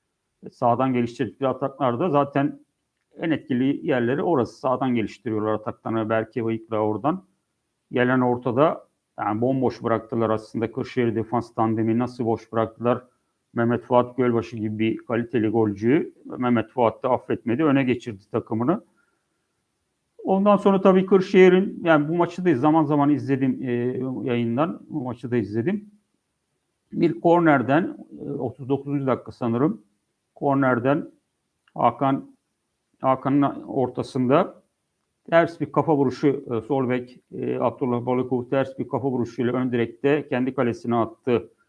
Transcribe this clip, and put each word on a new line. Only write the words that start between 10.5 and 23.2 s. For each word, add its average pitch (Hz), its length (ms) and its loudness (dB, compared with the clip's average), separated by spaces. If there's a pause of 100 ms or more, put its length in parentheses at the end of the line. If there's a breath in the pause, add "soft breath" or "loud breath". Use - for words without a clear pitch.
Kırşehir 117 440 -4
defans 113 380 -4
tandemi 113 460 0
nasıl 123 260 -6
boş 110 260 -4
bıraktılar? 113 520 -2 (500)
Mehmet 117 300 0
Fuat 123 340 2
Gölbaşı 117 400 0
gibi 107 220 -4
bir 110 180 0
kaliteli 113 520 -2
golcüyü 110 640 0 (240)
Mehmet 120 320 0
Fuat 117 340 0
da 127 60 -2
affetmedi, 120 540 -2
öne 139 200 2
geçirdi 120 480 -4
takımını. 120 520 -2 (1400)
Ondan 202 340 4
sonra 196 240 4
tabii 190 240 6
Kırşehir'in, 185 760 6
yani 151 260 4
bu 170 60 -2
maçı 175 300 -2
da 170 100 4
zaman 156 280 4
zaman 143 260 4
izledim, 135 540 0